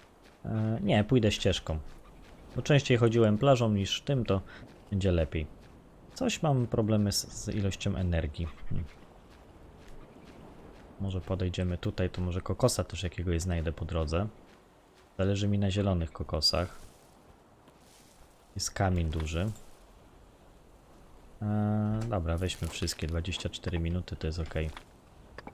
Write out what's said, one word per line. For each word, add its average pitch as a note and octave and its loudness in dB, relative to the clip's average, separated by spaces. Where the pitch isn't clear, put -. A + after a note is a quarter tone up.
E, A2 0
nie, A2+ 4
pójdę G#2+ 4
ścieżką. - 0
Bo B2+ -2
częściej C3+ 4
chodziłem A2+ 6
plażą A#2+ 6
niż G2 0
tym, C3 0
to G2 2
będzie F#2+ 2
lepiej. E2 0
Coś - -2
mam C3+ 2
problemy G#2+ 2
z, - -6
z - -6
ilością G2 -2
energii. E2 0
Hmm. - 0
Może F#2 -4
podejdziemy F2+ -2
tutaj, F#2 -2
to - -4
może F2+ -2
kokosa F#2+ 0
też - -8
jakiegoś E2+ -2
znajdę E2 -2
po E2 -8
drodze. E2 0
Zależy G2 2
mi G2+ 2
na G2+ 2
zielonych F#2 2
kokosach. - -2
Jest - -4
kamień F2+ 2
duży. D#2+ -2
E, G#2+ 2
dobra, E2 0
weźmy F2 -2
wszystkie. - -4
Dwadzieścia E2+ -4
cztery E2+ -4
minuty E2+ -2
to - -6
jest D#2 -2
okej. D#2+ -4